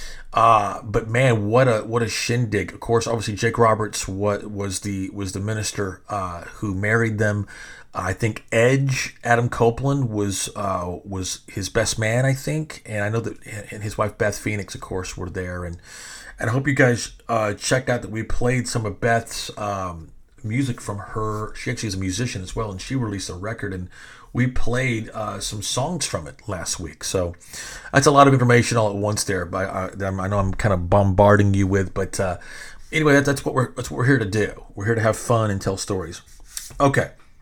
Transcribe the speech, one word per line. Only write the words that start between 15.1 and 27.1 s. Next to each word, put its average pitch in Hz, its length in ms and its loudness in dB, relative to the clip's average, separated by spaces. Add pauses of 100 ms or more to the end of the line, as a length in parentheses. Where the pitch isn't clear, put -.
were 90 140 -8
there. 90 340 -6
And, 85 140 -8 (600)
and 110 120 -2
I - 20 2
hope 135 140 0
you 143 80 2
guys, 127 380 2 (160)
uh, 107 260 0
check 131 340 0
out 120 140 0
that 92 80 -10
we 110 120 -4
played 123 440 2
some 110 200 -4
of 101 140 -6
Beth's, - 580 0
um, 92 500 -6 (360)
music 117 360 -2
from 101 180 -8
her. 107 580 -6
She - 120 -8
actually 120 200 -4
is 95 60 -4
a 95 40 -4
musician 95 440 -4
as 90 120 -12
well, 110 160 -4
and 92 100 -10
she - 140 -6
released 107 340 -4
a 90 60 -10
record, 98 400 -8
and 90 160 -8 (420)
we 123 140 2
played, 120 640 2
uh, 104 280 -6
some 107 220 -6
songs 156 440 -2
from 80 220 -6
it - 80 -16 (100)
last 87 320 -6
week. 80 240 -10
So 87 320 -2 (580)